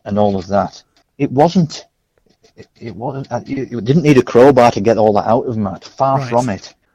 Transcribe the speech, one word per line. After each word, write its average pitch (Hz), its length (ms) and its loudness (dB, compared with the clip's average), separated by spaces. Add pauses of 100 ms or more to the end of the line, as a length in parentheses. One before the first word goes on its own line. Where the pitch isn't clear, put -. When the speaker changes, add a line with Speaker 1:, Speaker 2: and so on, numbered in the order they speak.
Speaker 1:
and 101 120 -6
all 104 200 0
of 92 100 -10
that, 98 340 -4 (360)
it 139 140 -4
wasn't, 156 540 0 (720)
it, - 140 -20 (100)
it 113 160 -16
wasn't, 131 380 -10
uh, 120 120 -8
you, 135 240 -8
you 120 120 -8
didn't 135 220 0
need 143 140 4
a 120 60 4
crowbar 123 480 6
to - 80 -6
get 104 180 0
all 110 160 2
that 101 140 -2
out 117 200 -2
of 117 100 -6
Matt. 98 260 -8
Far 135 360 -2
Speaker 2:
Right. 131 100 -8
Speaker 1:
from 120 180 -2
it. 95 260 -10 (220)